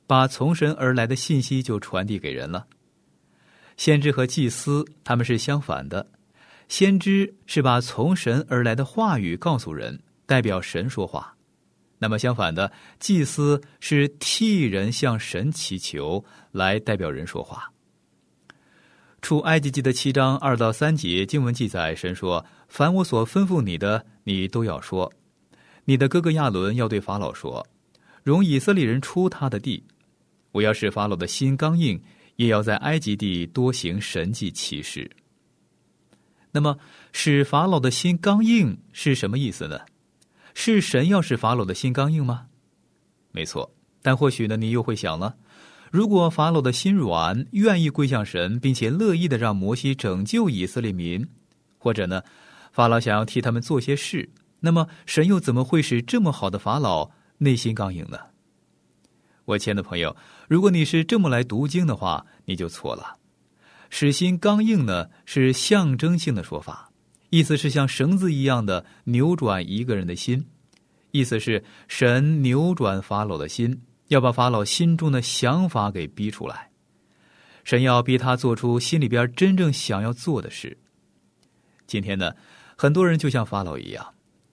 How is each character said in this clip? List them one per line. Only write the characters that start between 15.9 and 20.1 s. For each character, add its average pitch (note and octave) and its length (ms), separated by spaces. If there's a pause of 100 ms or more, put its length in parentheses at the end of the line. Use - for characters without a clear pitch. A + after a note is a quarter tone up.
来 F#2+ 280
代 G#2+ 180
表 E2+ 140
人 C#2 160
说 - 160
话。 - 280 (1500)
出 D3+ 180
埃 D#3+ 200
及 C#3+ 120
记 C#3 100
的 C3 100
七 B2+ 220